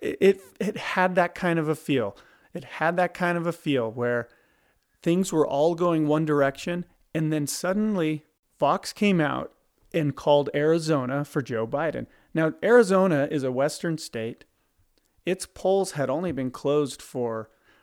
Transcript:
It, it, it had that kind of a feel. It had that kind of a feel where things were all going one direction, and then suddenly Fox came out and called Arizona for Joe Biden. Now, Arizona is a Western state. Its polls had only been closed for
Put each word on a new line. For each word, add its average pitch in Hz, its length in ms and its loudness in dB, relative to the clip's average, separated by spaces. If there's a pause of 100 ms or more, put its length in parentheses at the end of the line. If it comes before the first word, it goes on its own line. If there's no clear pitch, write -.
It, - 180 -6
it, 196 220 4 (180)
it 202 180 -4
had 180 380 -2
that 175 180 2
kind 170 240 0
of 156 120 0
a 156 60 0
feel. 120 420 -2 (360)
It 165 120 -12
had 170 320 -2
that 180 160 0
kind 175 240 -2
of 170 100 -4
a 165 60 -2
feel 127 360 -2
where 120 380 -2 (720)
things 175 300 0
were 156 160 2
all 156 280 2
going 165 320 0
one 156 180 2
direction, 151 580 0 (320)
and 156 160 0
then 147 160 -2
suddenly 185 800 -2 (340)
Fox 151 320 0
came 196 300 2
out 135 320 -2 (400)
and 147 200 0
called 143 400 4
Arizona 147 720 0
for 147 180 -4
Joe 113 240 -2
Biden. 139 420 -4 (260)
Now, 160 280 0
Arizona 190 720 4
is 143 120 -2
a 131 80 0
Western 156 460 -2
state. 117 460 -10 (800)
Its 185 200 -4
polls 190 480 -2
had 135 160 -2
only 165 240 -4
been 127 180 -4
closed 143 500 -2
for 113 480 -6 (340)